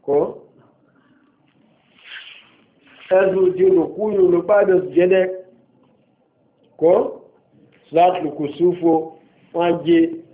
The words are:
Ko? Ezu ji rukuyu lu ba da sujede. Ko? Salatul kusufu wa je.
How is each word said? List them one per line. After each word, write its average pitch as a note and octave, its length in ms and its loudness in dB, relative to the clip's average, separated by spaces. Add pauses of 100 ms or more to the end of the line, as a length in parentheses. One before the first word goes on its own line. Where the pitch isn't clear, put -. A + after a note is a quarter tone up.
Ko? - 400 -4 (2750)
Ezu F#3 460 2
ji F#3 80 2
rukuyu F#3 640 0
lu E3+ 120 0
ba G3+ 240 2
da F#3 140 2
sujede. F#3 500 0 (1500)
Ko? F#3 480 0 (680)
Salatul E3+ 420 0
kusufu E3 800 -2 (420)
wa E3+ 180 -2 (120)
je. E3 360 0 (140)